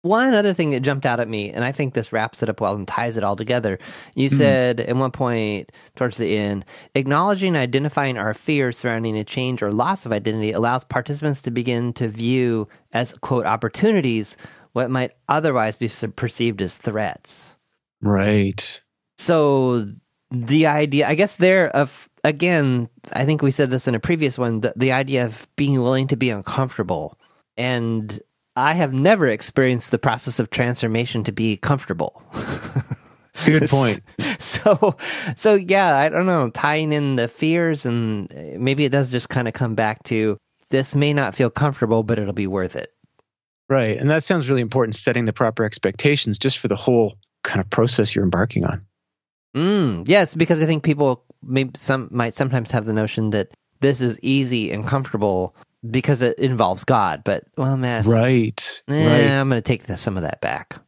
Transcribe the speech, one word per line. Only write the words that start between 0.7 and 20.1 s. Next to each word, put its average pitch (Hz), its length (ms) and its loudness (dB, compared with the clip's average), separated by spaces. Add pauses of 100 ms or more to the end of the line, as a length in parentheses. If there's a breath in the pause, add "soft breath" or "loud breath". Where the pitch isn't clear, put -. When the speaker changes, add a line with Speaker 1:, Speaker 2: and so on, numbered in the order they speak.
Speaker 1:
that 131 100 0
jumped 135 260 0
out 120 140 0
at 117 80 -2
me, 104 240 -4
and 117 120 -2
I 127 60 0
think 139 240 -4
this 113 180 -4
wraps 113 300 -4
it 113 60 -2
up 107 120 -6
well 101 140 0
and 98 140 -8
ties 117 280 -4
it 110 60 -2
all 101 140 -2
together. 110 420 -2 (380 loud breath)
You 135 140 0
Speaker 2:
Mm. 139 60 2
Speaker 1:
said 127 440 4
at 120 160 -2
one 131 160 0
point 110 580 -2 (240 soft breath)
towards 120 220 -2
the 107 200 0
end, 101 280 -2 (320 loud breath)
"Acknowledging 175 580 0
and - 40 0
identifying 135 600 0
our 107 160 -2
fears 135 440 -2
surrounding 113 380 -2
a 107 60 -4
change 127 400 -4
or 104 100 0
loss 156 320 0
of 120 60 -8
identity 107 400 -2
allows 117 320 0
participants 143 600 -4
to 123 100 -6
begin 120 420 -2
to 120 140 -4
view 117 580 0 (260 soft breath)
as, 117 280 -2
quote, 123 260 -2
"opportunities" 117 880 0 (360 loud breath)
what 123 180 -2
might 127 220 -2 (160)
otherwise 131 480 0
be 120 100 -4
s-, - 180 -6 (120)
perceived 117 460 -2
as 90 140 -4
threats." - 800 -8 (440)
Speaker 2:
Right. 101 800 0 (380)
Speaker 1:
So 135 680 2 (460)